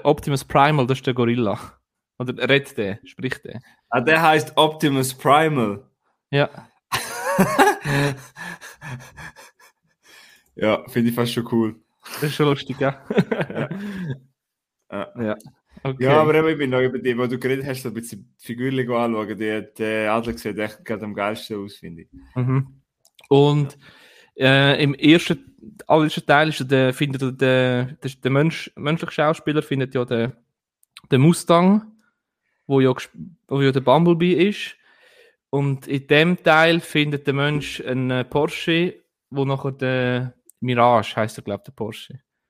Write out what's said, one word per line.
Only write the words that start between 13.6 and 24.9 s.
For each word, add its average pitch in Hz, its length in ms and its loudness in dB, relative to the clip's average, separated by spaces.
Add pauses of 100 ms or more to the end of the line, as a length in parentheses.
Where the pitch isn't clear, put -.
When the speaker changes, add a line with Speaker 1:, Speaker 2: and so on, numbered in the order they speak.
Speaker 1:
<laughs> 196 40 -10 (1120)
Speaker 2:
Ja. 98 200 -10 (100)
Speaker 1:
Ja. 107 140 -4 (480)
Okay. 131 200 -6
Speaker 2:
Ja, 143 160 6
aber 156 140 4
eben, 160 140 2
ich 156 100 -2
bin 139 120 -2
noch 127 100 2
über 127 180 0
die, 120 180 -2
wo 127 120 0
du 127 100 -4
geredet 131 260 -2
hast, 131 200 -8
so 120 60 -6
ein 101 40 -12
bisschen 113 460 -14
die - 40 -20
Figuren 123 460 -4
anschauen, 110 480 -2
die, 107 240 -4 (160)
der 110 340 -2
Adler 117 240 -2
sieht 107 220 -8
echt 107 260 -8
gerade 107 200 -8
am 104 100 -10
geilsten 104 500 -6
aus, 101 120 -16
finde 85 260 -18
ich. - 60 -20 (260)
Speaker 1:
Mhm. 131 460 -4 (480)
Und, 143 500 2 (580)
äh, 139 460 4
im 139 120 2